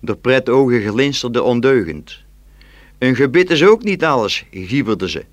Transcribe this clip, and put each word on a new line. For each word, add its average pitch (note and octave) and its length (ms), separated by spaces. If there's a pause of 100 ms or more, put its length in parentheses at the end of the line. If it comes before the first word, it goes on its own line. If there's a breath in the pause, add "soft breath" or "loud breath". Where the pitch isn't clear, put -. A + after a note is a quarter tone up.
De G#2 160
pretogen B2 640
glinsterden A#2+ 600
ondeugend. A#2+ 760 (760 soft breath)
"Een B2+ 160
gebit C#3+ 360
is D#3+ 140
ook A3 180
niet G3 220
alles," C3 460
gieberde G2 580
ze. E2 240